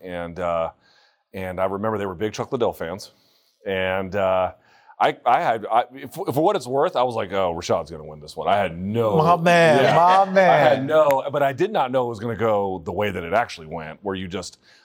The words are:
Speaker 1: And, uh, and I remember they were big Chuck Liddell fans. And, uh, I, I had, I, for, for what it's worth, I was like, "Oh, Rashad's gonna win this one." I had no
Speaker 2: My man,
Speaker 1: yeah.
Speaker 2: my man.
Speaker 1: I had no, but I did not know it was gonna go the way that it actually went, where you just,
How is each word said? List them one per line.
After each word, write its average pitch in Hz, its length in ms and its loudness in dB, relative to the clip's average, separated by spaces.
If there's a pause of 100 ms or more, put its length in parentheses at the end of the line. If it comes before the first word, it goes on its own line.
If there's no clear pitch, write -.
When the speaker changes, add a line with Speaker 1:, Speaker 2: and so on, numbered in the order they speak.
Speaker 1:
And, 87 380 -10
uh, 85 320 -2 (640)
and 92 260 -8
I 95 60 0
remember 101 320 -4
they 101 80 -4
were 95 100 -8
big 107 160 -4
Chuck 117 220 -8
Liddell 113 200 -2
fans. 90 380 -12 (540)
And, 95 500 -2
uh, 92 380 0 (460)
I, - 260 2
I 131 160 2
had, 113 240 -2
I, 113 180 2 (280)
for, 165 200 -6
for 143 120 0
what 202 120 2
it's 123 120 -6
worth, 143 280 0
I 123 80 2
was 123 120 -4
like, 101 180 -4
"Oh, 92 200 0
Rashad's 85 380 -2
gonna 76 140 -16
win 76 140 -16
this 73 180 -18
one." 80 100 -4
I 98 100 4
had 87 200 -2
no 107 400 0
Speaker 2:
My 165 200 6
man, 165 460 4
Speaker 1:
yeah. - 120 4
Speaker 2:
my 185 360 4
man. 190 180 6
Speaker 1:
I 160 80 6
had 143 280 4
no, 143 460 4
but 143 120 0
I 139 80 2
did 170 200 -2
not 139 200 0
know 127 140 0
it 117 40 -4
was 110 100 -10
gonna 117 160 -6
go 101 500 0
the 98 80 -8
way 101 180 -2
that 90 120 -6
it 85 100 -6
actually 101 340 -2
went, 80 360 -12
where 98 120 -4
you 95 120 -8
just, 90 320 -10 (260)